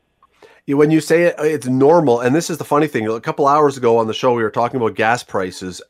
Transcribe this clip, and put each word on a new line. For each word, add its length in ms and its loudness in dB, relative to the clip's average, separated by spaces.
Yeah, 100 -2
when 140 4
you 100 2
say 240 2
it, 140 2
it's 280 -4
normal, 540 4
and 140 0
this 140 -2
is 100 -6
the 60 -10
funny 220 0
thing. 220 -4
A 120 -4
couple 260 -2
hours 300 2
ago 220 2
on 80 0
the 80 -6
show, 200 0
we 80 -2
were 80 -2
talking 260 -4
about 180 -2
gas 300 -2
prices, 640 -8